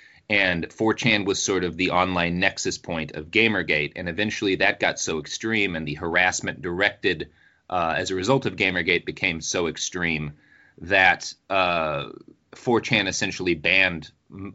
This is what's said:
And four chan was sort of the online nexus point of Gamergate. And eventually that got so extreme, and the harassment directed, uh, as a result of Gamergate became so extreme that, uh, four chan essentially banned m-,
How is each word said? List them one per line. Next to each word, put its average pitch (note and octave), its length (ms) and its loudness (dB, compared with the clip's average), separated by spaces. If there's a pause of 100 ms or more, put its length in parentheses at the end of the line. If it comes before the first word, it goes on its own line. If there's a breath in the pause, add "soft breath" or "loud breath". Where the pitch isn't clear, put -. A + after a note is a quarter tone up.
(320 soft breath)
And F2+ 400 0
four A2 220 2
chan G#2+ 320 2
was G2 160 0
sort F#2+ 220 0
of F2 120 -2
the F2 140 0
online F2 500 2
nexus F#2+ 380 0
point D#2+ 380 -6
of D#2 160 -10
Gamergate. F2 640 2
And F2+ 120 -6
eventually G2 500 -2
that G2 220 2
got F2 200 0
so D#2+ 180 -4
extreme, G2 580 -2
and D#2+ 120 -6
the D2 80 -6
harassment F2 640 0
directed, F2+ 680 -2 (360 soft breath)
uh, E2 300 0
as F#2 140 -2
a F#2 40 -2
result G#2 300 2
of F#2+ 100 -4
Gamergate F2+ 500 0
became E2 360 -4
so F2 240 -2
extreme D#2 680 -4 (480 soft breath)
that, F#2 520 4 (160)
uh, E2 600 0 (440)
four A#2 260 0
chan G#2 280 0
essentially F#2 480 -2
banned F2 560 2 (180)
m-, F#2+ 260 -14